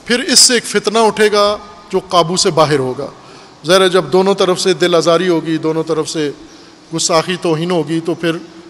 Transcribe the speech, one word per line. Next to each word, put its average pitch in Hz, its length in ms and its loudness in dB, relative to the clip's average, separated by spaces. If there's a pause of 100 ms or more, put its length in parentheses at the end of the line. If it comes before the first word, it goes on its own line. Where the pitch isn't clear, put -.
پھر 240 140 0
اس 277 200 0
سے - 140 4
ایک 233 120 0
فتنہ 208 320 -2
اٹھے 214 340 2
گا 208 260 2 (340)
جو 190 80 0 (100)
قابو 175 280 2
سے 190 140 0
باہر 151 280 2
ہوگا۔ 127 280 -4 (580)
ظاہر 185 160 4
ہے 190 80 4
جب 175 220 2
دونوں 190 220 2
طرف 185 260 0
سے 185 140 0
دل 175 220 0
آزاری 165 320 2
ہوگی، 160 300 -2
دونوں 156 300 -4
طرف 156 220 -4
سے 151 220 -4 (640)
گستاخی 165 460 0
توہین 170 300 -2
ہوگی، 165 280 -2
تو 165 140 -4
پھر 165 240 -4 (320)